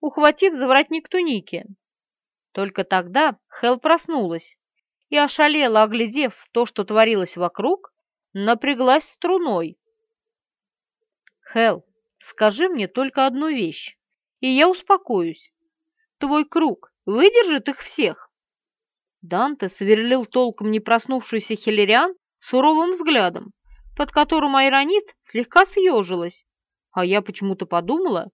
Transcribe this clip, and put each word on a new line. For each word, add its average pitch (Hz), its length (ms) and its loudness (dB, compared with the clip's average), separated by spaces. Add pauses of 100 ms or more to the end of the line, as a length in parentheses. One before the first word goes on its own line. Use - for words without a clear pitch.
ухватив 302 540 0
за 262 120 -4
воротник 294 420 0
туники. 285 560 -4 (880)
Только 196 300 -6
тогда 185 560 -2 (220)
Хел 240 180 0
проснулась 269 800 -2 (520)
и, 294 80 -2
ошалела 294 680 2
оглядев 233 500 -2 (180)
то, 233 140 0
что - 160 -6
творилось 214 540 0
вокруг, 202 560 -4 (400)
напряглась 254 800 0
струной. 254 640 -2 (1800)
«Хел, 220 320 0 (460)
скажи 220 380 0
мне 240 200 -4
только 269 380 -2
одну 277 220 -4
вещь, 220 480 -8 (440)
и 262 80 -4
я 269 200 2
успокоюсь. 240 840 -2 (640)
Твой 294 280 0
круг 320 440 -2 (160)
выдержит 330 600 2
их 269 100 -6
всех?» - 500 -6 (920)
Данте 202 460 -4 (100)
сверлил 220 480 2
толком 226 460 -2
не 220 80 0
проснувшуюся 226 760 -2
Хилериан 214 640 2 (240)
суровым 311 560 2
взглядом, 226 560 -2 (440)
под 285 140 -4
которым 294 460 0
Айронит 277 480 2 (260)
слегка 247 360 2
съежилась, 196 800 -2 (480)
а 185 120 -2
я 196 180 0
почему-то 196 420 -8
подумала, 196 680 -4